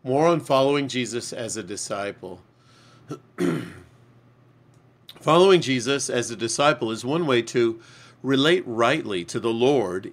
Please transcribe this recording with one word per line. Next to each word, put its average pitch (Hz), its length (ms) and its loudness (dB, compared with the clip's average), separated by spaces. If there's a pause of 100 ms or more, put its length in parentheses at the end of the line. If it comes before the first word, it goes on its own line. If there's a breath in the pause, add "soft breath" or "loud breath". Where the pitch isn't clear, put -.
More 139 240 2
on 170 100 4
following 139 480 2
Jesus 120 460 -6
as 107 240 -8
a 110 80 -8
disciple. 98 800 -8
<clears throat> - 60 -20 (2750 soft breath)
Following 175 400 6
Jesus 131 480 -2
as 120 220 -2
a 117 60 -8
disciple 117 560 0
is 110 120 -8
one 156 220 -2
way 123 160 4
to 117 380 0 (420 loud breath)
relate 139 420 2
rightly 117 600 0
to 117 160 -8
the 113 120 -2
Lord 113 600 0